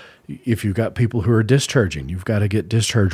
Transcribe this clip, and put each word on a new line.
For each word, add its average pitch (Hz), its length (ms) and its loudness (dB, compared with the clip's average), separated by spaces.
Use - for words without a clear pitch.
If - 340 -4
you've 101 100 0
got 113 220 -2
people 117 280 0
who 117 100 2
are 110 100 4
discharging, 101 640 0
you've 87 160 -8
got 107 160 0
to 104 80 2
get 95 220 -2
discharge 107 440 2